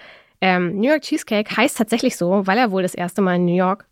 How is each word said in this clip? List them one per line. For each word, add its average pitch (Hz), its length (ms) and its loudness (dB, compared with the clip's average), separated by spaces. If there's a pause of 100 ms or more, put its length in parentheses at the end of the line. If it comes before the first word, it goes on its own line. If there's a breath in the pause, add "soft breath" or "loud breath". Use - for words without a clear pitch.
(400 loud breath)
Ähm, 180 400 0
New 233 80 2
York 302 140 2
Cheesecake - 540 -4
heißt 247 220 2
tatsächlich 233 380 0
so, 190 300 0
weil 190 120 0
er 247 120 2
wohl 190 120 0
das 180 120 -2
erste 175 280 -4
Mal 180 140 2
in 175 80 2
New 175 120 2
York 185 360 0